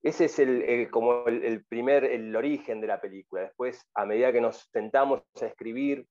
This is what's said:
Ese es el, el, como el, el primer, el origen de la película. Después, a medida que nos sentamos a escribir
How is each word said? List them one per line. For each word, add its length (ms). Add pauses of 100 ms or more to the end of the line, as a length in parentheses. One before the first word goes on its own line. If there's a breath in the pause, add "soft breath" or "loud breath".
Ese 220
es 160
el, 220
el, 280
como 360
el, 180
el 200
primer, 400
el 300
origen 460
de 80
la 120
película. 420
Después, 520
a 100
medida 280
que 80
nos 320
sentamos 500 (180)
a 60
escribir 640